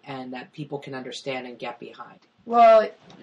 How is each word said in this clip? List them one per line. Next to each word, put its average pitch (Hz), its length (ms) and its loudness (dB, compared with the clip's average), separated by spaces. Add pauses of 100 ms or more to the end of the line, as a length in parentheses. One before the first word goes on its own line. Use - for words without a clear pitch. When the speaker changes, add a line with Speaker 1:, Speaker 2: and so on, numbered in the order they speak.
Speaker 1:
and 131 280 -14
that 127 200 -16
people 143 260 -14
can 135 160 -16
understand 127 500 -12
and 123 140 -18
get 120 200 -14
behind. - 400 -20 (260)
Speaker 2:
Well, 226 440 6 (340)